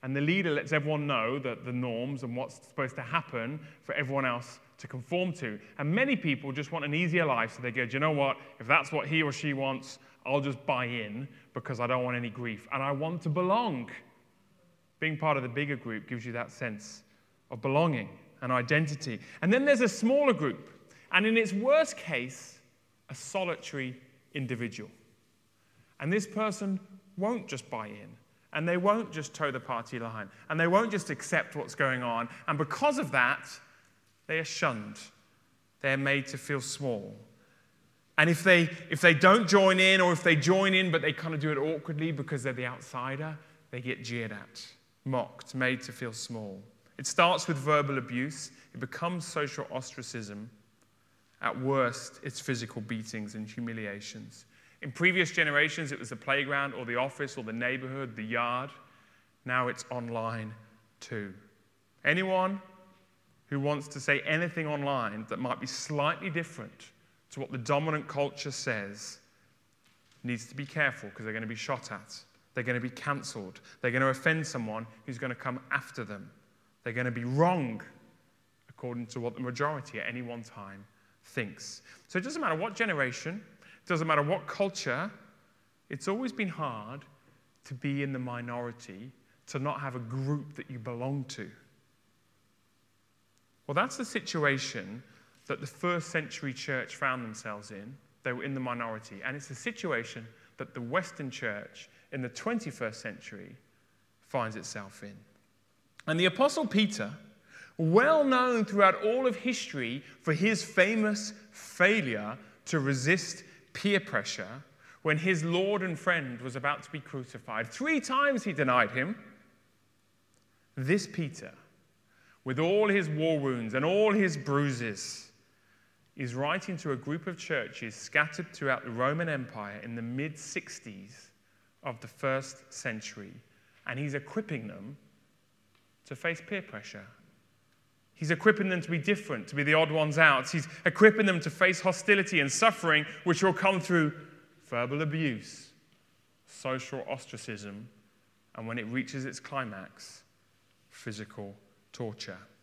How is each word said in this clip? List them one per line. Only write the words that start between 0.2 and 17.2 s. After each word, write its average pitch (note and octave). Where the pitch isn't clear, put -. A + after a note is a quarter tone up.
leader E3+
lets D3
everyone D3
know B2+
that B2+
the B2
norms B2
and A#2+
what's -
supposed -
to C#3
happen B2+
for -
everyone C#3
else A#2+
to -
conform E3+
to. G#2+
And D3
many C4
people C#3
just C#3
want D#3
an D3
easier E3+
life, A#2
so -
they B2
go, B2
"Do A2+
you C3+
know D#3
what? C#3
If A2+
that's C#3+
what C#3
he D#3+
or D3
she C#3+
wants, C3+
I'll C#3
just C3+
buy B2+
in A#2+
because B2
I A#2+
don't B2+
want B2
any A#2+
grief. A#2
And C3+
I C#3
want D#3
to E3
belong." F3+
Being D#3
part D#3
of C3+
the B2
bigger C#3+
group G#2+
gives A#2
you A#2+
that A#2+
sense -